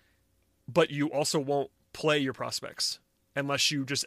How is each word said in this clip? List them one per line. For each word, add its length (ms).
but 220
you 220
also 280
won't 300
play 260
your 160
prospects 680
unless 340
you 160
just 220